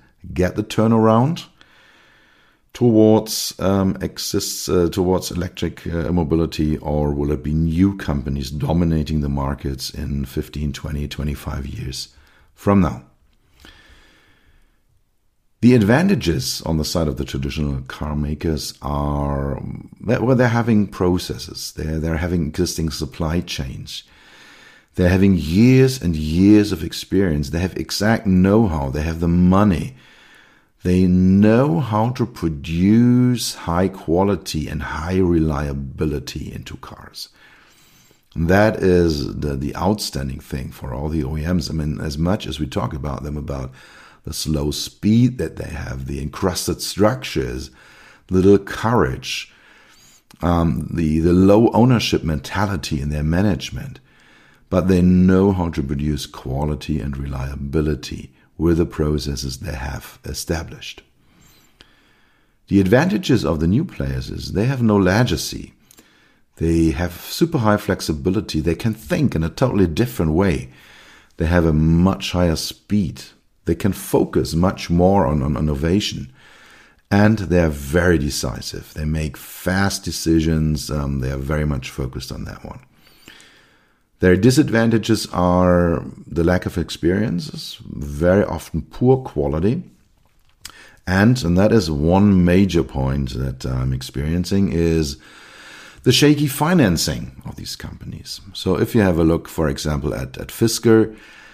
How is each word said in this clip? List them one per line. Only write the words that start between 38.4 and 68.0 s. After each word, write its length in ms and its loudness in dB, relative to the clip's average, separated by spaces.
that 340 4
is 540 2
the, 180 -4
the 220 -6
outstanding 640 -4
thing 300 -10
for 220 -12
all 140 -6
the 160 -2
O 140 -6
E 80 -4
Ms. 240 -2
I 40 -8
mean, 280 -4
as 160 -6
much 280 -2
as 140 -8
we 80 -4
talk 260 -6
about 300 -8
them, 140 -8
about 340 -8
the 80 -10
slow 380 -4
speed 680 2
that 180 -8
they 140 -12
have, 360 -10
the 160 -8
encrusted 600 -4
structures, 880 -2
the 80 -2
little 240 8
courage, 920 -4
um, 500 0
the, 280 0
the 140 4
low 380 6
ownership 540 2
mentality 760 -4
in 100 -6
their 140 -2
management, 800 -2
but 180 2
they 140 4
know 500 6
how 160 -2
to 160 -4
produce 420 -4
quality 760 -6
and 160 -8
reliability 1120 -6
with 200 2
the 80 2
processes 720 -4
they 160 -10
have 500 -10
established. 800 -10
The 120 4
advantages 640 2
of 160 -2
the 80 0
new 160 2
players 460 -6
is 240 -10
they 100 0
have 180 -2
no 140 4
legacy. 800 0
They 360 2
have 280 -4
super 380 -2
high 180 0
flexibility. 840 -4